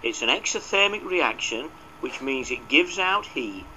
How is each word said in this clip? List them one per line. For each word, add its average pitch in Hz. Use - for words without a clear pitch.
It's 117
an 117
exothermic 202
reaction, 147
which 131
means 131
it 123
gives 175
out 190
heat. 98